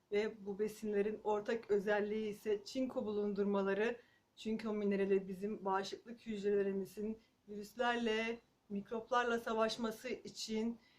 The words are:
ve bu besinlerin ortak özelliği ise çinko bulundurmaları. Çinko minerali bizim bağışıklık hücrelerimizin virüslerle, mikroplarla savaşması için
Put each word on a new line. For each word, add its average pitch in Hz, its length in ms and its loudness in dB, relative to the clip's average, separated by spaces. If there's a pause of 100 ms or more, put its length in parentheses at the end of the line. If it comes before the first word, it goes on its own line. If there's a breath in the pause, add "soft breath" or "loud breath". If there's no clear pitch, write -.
(120)
ve 214 340 0
bu 196 140 -6
besinlerin 214 640 0
ortak 214 480 0
özelliği 208 580 2
ise 202 360 -2
çinko 262 400 -2
bulundurmaları. 202 920 2 (380 loud breath)
Çinko 220 380 -2
minerali 196 540 4
bizim 196 380 -6
bağışıklık 196 600 -2
hücrelerimizin 202 960 0 (280 soft breath)
virüslerle, 226 920 0 (300)
mikroplarla 233 680 0
savaşması 226 720 0
için 220 720 -4 (180 soft breath)